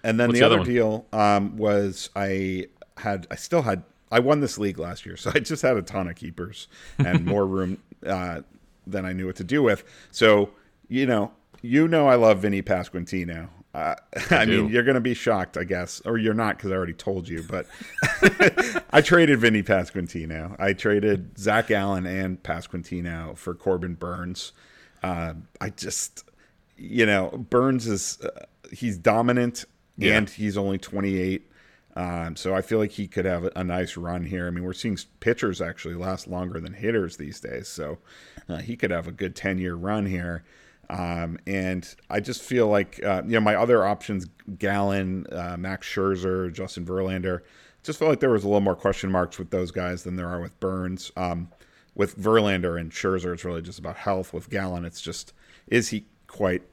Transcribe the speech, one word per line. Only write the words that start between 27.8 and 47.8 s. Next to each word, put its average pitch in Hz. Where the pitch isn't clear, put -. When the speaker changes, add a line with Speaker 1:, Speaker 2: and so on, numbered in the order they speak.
Speaker 1:
is, -
uh, -
he's 107
dominant, 120
Speaker 2:
Yeah. 107
Speaker 1:
and 104
he's 104
only 98
twenty-eight. 95
Um, 85
so 92
I 95
feel 110
like 104
he 98
could 90
have 87
a, -
a 92
nice 87
run 87
here. 90
I 87
mean, 87
we're 92
seeing 110
s-, -
pitchers 110
actually 85
last 92
longer 90
than 90
hitters 104
these 76
days. -
So, 78
uh, 85
he 117
could 92
have 85
a 87
good 87
ten-year 92
run 101
here. 87
Um, 85
and 92
I 107
just 120
feel 120
like, 101
uh, 92
you 110
know, 113
my 104
other 113
options, 101
Gallen, 98
uh, 87
Max 92
Scherzer, 92
Justin 90
Verlander, 92